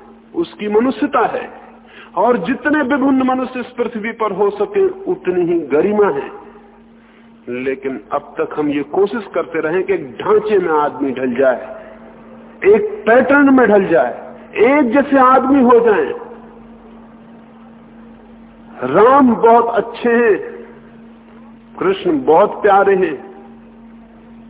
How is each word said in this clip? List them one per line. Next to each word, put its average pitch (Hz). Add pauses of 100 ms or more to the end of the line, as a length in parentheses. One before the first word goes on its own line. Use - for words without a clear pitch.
(360)
उसकी 190
मनुष्यता 247
है, - (680)
और 233
जितने 285
विभिन्न 262
मनुष्य 254
इस 240
पृथ्वी 226
पर 214
हो 202
सके, 208
उतनी 180
ही 170
गरिमा 180
है। - (1080)
लेकिन 131 (100)
अब 143
तक 156 (100)
हम 147
ये 143
कोशिश 202
करते 160
रहे 165
कि 196
एक 135
ढांचे 214
में 175
आदमी 143
ढल 127
जाए, 127 (840)
एक 208
पैटर्न 269
में 247
ढल 202
जाए, 139 (180)
एक 247
जैसे 277
आदमी 262
हो 240
जाए। 196 (2750)
राम 240
बहुत 226
अच्छे -
हैं, 233 (1400)
कृष्ण 165
बहुत 180
प्यारे 196
हैं, 165 (1300)